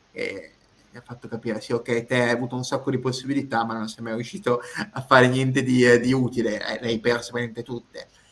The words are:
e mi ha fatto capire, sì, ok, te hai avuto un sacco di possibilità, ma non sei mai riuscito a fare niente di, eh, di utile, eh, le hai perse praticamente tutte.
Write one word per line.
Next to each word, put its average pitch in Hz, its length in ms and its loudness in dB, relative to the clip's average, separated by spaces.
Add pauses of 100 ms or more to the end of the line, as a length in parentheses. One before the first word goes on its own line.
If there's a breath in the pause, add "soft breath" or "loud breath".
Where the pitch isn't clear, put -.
(140)
e 92 380 -8 (400)
mi 123 60 -20
ha 120 40 -18
fatto - 280 -16
capire, 110 320 -6
sì, - 100 -8
ok, 117 340 -2
te 123 180 0
hai 120 80 2
avuto 127 260 -2
un 127 80 -6
sacco 135 260 -4
di 127 80 0
possibilità, 127 640 -2
ma 113 120 -6
non 110 120 -6
sei 113 160 -12
mai 113 120 -6
riuscito 123 440 -2 (320 loud breath)
a 131 100 -8
fare 127 280 8
niente 131 340 2
di, 123 220 6
eh, 120 160 8
di 123 100 2
utile, 113 460 0 (100)
eh, 110 140 -6
le 123 80 -6
hai 110 100 0
perse 120 320 -2
praticamente 120 320 -6
tutte. - 440 -12 (240 soft breath)